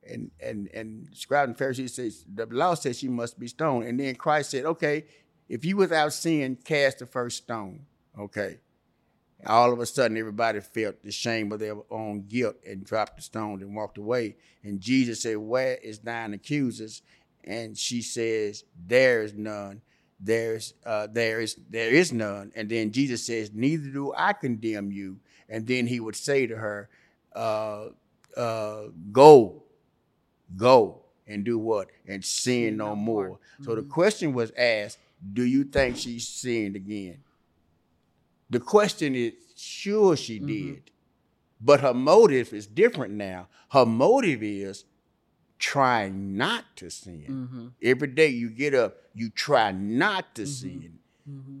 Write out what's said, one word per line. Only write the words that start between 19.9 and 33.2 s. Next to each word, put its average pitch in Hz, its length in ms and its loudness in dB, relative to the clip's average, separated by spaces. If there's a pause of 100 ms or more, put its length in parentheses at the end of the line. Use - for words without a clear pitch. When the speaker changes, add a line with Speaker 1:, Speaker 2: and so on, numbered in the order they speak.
Speaker 1:
There's, 113 560 -2 (100)
uh, 107 260 -4
there 113 300 0
is, 107 180 -6 (100)
there 113 200 -4
is 151 240 6
none." 104 420 -6
And 110 140 -8
then 113 220 -2
Jesus 123 340 -2
says, 110 280 -6
"Neither 139 360 -2
do 139 260 -8
I 196 180 0
condemn 110 580 -4
you." 98 280 -10 (300)
And 110 180 -8
then 127 200 0
he 123 120 -2
would 110 160 -8
say 139 320 0
to 113 80 -8
her, 104 340 -8 (460)
uh, 107 540 -4 (480)
uh, 110 460 -4 (280)
"Go, 127 520 12 (920)
go 110 460 6 (260)
and 104 160 -6
do 117 160 0
what? 107 300 -2 (180)
And 98 160 -10
sin 123 460 0
Speaker 2:
Sin 107 80 -4
Speaker 1:
no 107 120 -4
Speaker 2:
no 107 60 -4
Speaker 1:
more." 104 320 0